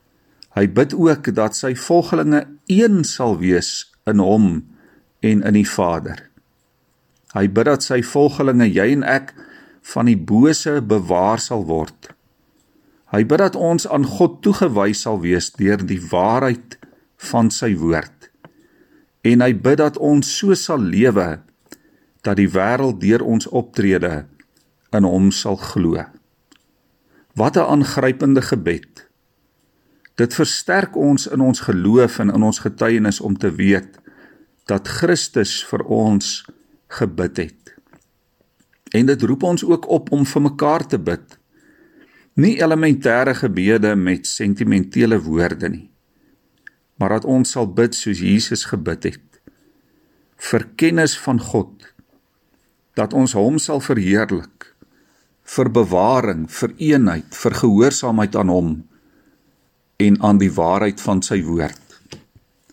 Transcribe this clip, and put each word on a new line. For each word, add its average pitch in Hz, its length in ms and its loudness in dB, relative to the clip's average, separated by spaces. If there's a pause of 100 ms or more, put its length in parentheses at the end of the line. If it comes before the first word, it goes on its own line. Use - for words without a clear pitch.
(560)
Hy 101 120 4
bid 113 280 0
ook 151 400 2
dat 107 200 -2
sy 131 200 -4
volgelinge 160 680 0 (240)
een 202 360 4
sal 113 360 -2
wees 90 540 -2 (140)
in 107 120 2
hom 101 280 4 (760)
en 107 220 2
in 104 120 2
die 104 120 2
Vader. - 600 -4 (1040)
Hy 98 160 0
bid 110 160 2
dat 139 160 2
sy 127 240 -2
volgelinge, 139 640 2
jy 98 240 0
en 139 80 -2
ek, 135 300 -4 (520)
van 120 240 -2
die 110 100 4
bose 147 680 2
bewaar 98 560 0
sal 107 240 -6
word. 80 460 -6 (1000)
Hy 104 140 2
bid 151 160 2
dat 190 160 -2
ons 170 320 -2
aan 143 160 0
God - 400 0
toegewy 110 500 0
sal 110 260 -6
wees 87 360 -2
deur 98 240 0
die 90 180 -6
waarheid 110 800 -2 (520)
van 113 220 2
sy 113 260 -2
woord. 82 520 -4 (960)
En 120 160 4
hy 127 80 4 (160)
bid 143 160 4
dat 147 160 0
ons 147 400 2
so 196 200 2
sal 143 240 -4
lewe 95 600 0 (840)
dat 101 140 -2
die 98 100 4
wêreld 104 540 -2
deur 107 240 2
ons 226 240 -2
optrede 90 760 -2 (720)
in 101 120 4
hom 92 280 4
sal 98 240 -4
glo. 85 480 -2 (1300)
Wat 117 220 0
'n 165 100 2
aangrypende 135 760 2
gebed. - 680 -6 (1080)
Dit 120 180 0
versterk 180 640 -2
ons 143 300 2
in 135 140 -4
ons 131 200 2
geloof 110 580 2
en 101 120 0
in 110 120 2
ons 107 160 0
getuienis 107 600 -2
om 98 160 -4
te 98 140 -2
weet 95 480 0 (680)
dat 98 220 -4
Christus - 800 -2
vir - 160 -6
ons 110 640 0 (540)
gebid 90 380 -4
het. - 380 -12 (1200)
En 117 120 4
dit 135 160 2
roep 127 200 0
ons 175 220 -2
ook 165 260 0
op - 220 0
om 143 140 2
vir 147 160 0
mekaar 147 440 0
te 127 120 -2
bid. 85 400 -6 (960)
Nie 175 280 4
elementêre 139 720 2
gebede 104 600 0
met 90 320 0
sentimentele 107 960 0
woorde 82 480 -2
nie, 80 180 -14 (1080)
maar 98 180 0
dat 110 140 -4
ons 127 200 2
sal 117 200 -4
bid 117 240 0
soos 92 280 -6
Jesus 104 480 0
gebid 85 360 -6
het. - 200 -10 (1200)
Vir 113 160 -2 (120)
kennis 165 400 2
van 123 220 -2
God, - 520 -6 (1080)
dat 107 160 -2
ons 131 240 2
hom 110 240 2
sal 147 200 -4
verheerlik, 101 920 -2 (800)
vir 127 160 0
bewaring, 101 800 0
vir - 280 -6
eenheid, 127 520 2
vir - 300 -4
gehoorsaamheid 110 800 2
aan 95 120 2
hom 85 240 0 (1300)
en 101 240 4
aan 104 160 6
die 95 80 2
waarheid 95 520 -2
van 98 200 -2
sy 101 240 -2
woord. 80 340 -4 (920)